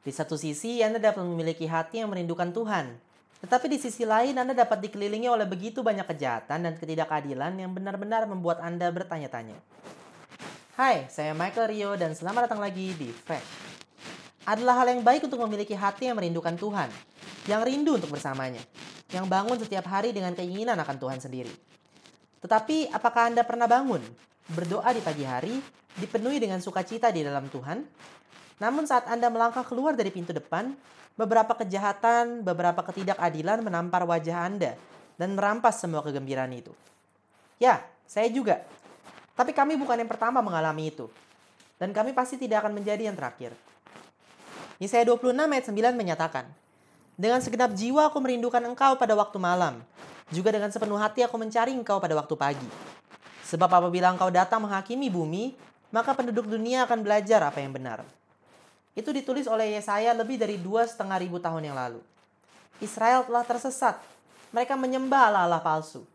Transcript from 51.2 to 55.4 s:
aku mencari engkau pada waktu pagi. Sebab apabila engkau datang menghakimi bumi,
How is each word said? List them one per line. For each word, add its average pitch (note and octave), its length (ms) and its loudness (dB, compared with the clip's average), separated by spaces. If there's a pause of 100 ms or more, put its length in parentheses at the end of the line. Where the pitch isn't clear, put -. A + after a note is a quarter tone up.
aku A#3+ 120 2
mencari A3+ 400 0
engkau G#3 280 0
pada E3 120 0
waktu D3+ 200 0
pagi. C#3 360 -2 (760)
Sebab F3 240 4
apabila F3+ 400 6
engkau F#3 200 2
datang F#3 320 4
menghakimi G#3 440 -4
bumi, F#3 480 -2 (400)